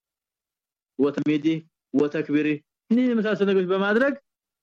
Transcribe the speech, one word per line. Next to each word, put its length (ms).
وتحميده 580
وتكبيره። 640
እነዚህ 160
የመሳሰሉ 400
ነገሮች 220
በማድረግ 460